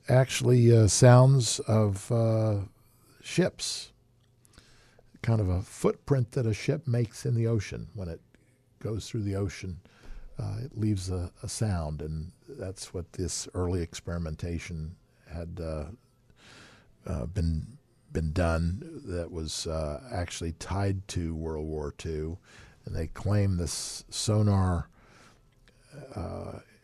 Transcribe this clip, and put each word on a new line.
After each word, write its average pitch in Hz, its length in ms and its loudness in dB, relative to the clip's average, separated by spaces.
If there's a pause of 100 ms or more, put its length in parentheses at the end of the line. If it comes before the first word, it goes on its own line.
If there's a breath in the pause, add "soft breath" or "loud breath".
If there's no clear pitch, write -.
actually, 123 680 6
uh, 110 120 8
sounds 127 720 8
of, 107 500 2
uh, 110 480 2 (640)
ships, - 680 -4 (1300 soft breath)
kind 113 200 2
of 92 80 0
a 90 120 0
footprint - 680 -2
that 127 140 -2
a 110 80 0
ship - 340 -4
makes 120 380 -2
in 127 100 -2
the 113 120 0
ocean. 107 460 -4
When 95 140 -8
it 85 140 -10 (580)
goes 107 300 -6
through 113 140 -4
the 101 120 -2
ocean, 95 440 -6 (580 soft breath)
uh, 104 240 -6
it 120 160 -12
leaves 104 320 -2
a, 90 220 -4 (100)
a - 80 -10
sound, 80 520 -2
and 78 300 -8 (160)
that's 92 460 -12
what 87 200 -8
this - 400 -6
early 90 280 -2
experimentation 85 1120 -6 (300)
had, 85 360 -12
uh, 78 240 -6 (1200 loud breath)
uh, 73 200 -4
been, 82 520 -4 (360)
been 80 180 0
done 85 760 0
that 87 240 -6
was, 80 360 -6
uh, 78 420 -4
actually 87 440 -6
tied 95 560 -2
to 82 260 -2
World 78 320 -4
War 76 240 -4
Two. 80 460 -6 (480 loud breath)
And 92 100 -8
they 82 120 -4
claim 98 500 0
this - 520 -6
sonar, 98 800 2 (1300 soft breath)
uh, 90 440 -8 (240)